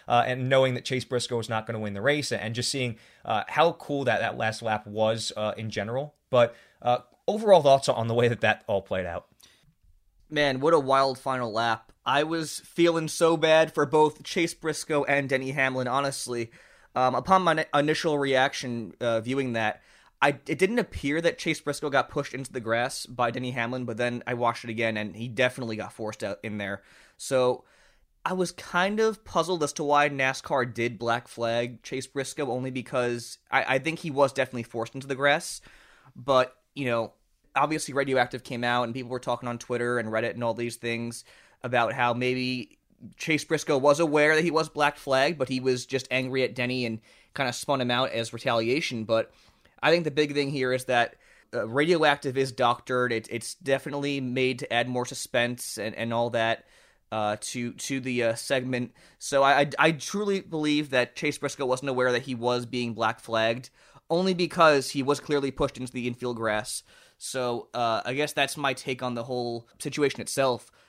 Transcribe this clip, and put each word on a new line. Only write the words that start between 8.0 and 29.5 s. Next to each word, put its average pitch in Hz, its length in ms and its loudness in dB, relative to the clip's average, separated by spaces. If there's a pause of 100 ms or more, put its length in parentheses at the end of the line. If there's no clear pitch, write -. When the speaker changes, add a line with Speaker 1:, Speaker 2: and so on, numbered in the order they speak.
Speaker 1:
the 117 80 0
way 120 140 6
that 113 120 -2
that 107 240 2
all 101 160 0
played 92 240 -4
out. 85 220 -8 (1000)
Speaker 2:
Man, 143 320 2
what 160 120 6
a 160 60 8
wild 135 400 4
final 127 320 -2
lap. 113 400 0 (140)
I 139 180 2
was 160 380 -6
feeling 165 460 2
so 165 300 4
bad 160 360 4
for 147 120 2
both 151 380 4
Chase 165 300 -2
Briscoe 151 500 -2
and 143 260 0
Denny 131 220 0
Hamlin, 131 360 0
honestly. 123 600 -2 (460)
Um, 127 180 4
upon 190 300 4
my 165 100 4
ni-, 156 200 0
initial 147 440 2
reaction, 127 840 0
uh, 117 200 0
viewing 127 340 -2
that, 110 280 -2 (400)
I, 139 260 4
it 156 100 -2
didn't 196 220 2
appear 156 420 -2
that 165 160 0
Chase 160 240 -4
Briscoe 147 280 -4
got 131 200 0
pushed - 240 -6
into 131 180 -10
the 131 80 -8
grass 117 460 -4
by 120 240 -2
Denny 127 220 -6
Hamlin, 123 340 -4
but 117 120 -8
then 120 280 -2
I 123 80 -4
watched 120 300 -2
it 117 60 -10
again, 113 280 -2
and 107 180 -6
he 113 120 -8
definitely 123 480 -2
got 104 180 -8
forced 107 300 -8
out 101 200 -6
in 107 140 -8
there. 101 240 -8 (360)
So 127 460 0 (600)
I 175 80 -6
was 185 180 -2
kind 190 480 -2
of 220 240 0
puzzled 165 400 -2